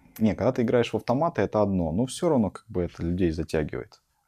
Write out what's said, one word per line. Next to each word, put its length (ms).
не, 160
когда 180
ты 100
играешь 300
в 40
автоматы, 440
это 200
одно, 300
но 140
все 240
равно, 220
как 180
бы, 140
это 200
людей 280
затягивает. 720